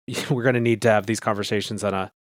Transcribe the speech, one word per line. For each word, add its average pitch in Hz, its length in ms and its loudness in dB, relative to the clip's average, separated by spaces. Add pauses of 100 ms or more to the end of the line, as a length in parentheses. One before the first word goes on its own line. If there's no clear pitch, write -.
<laughs> - 220 -6
we're 123 120 0
gonna 123 180 4
need 117 220 2
to 117 80 6
have 104 160 4
these 110 140 -2
conversations 104 640 -4
on 98 100 0
a 95 160 -4 (180)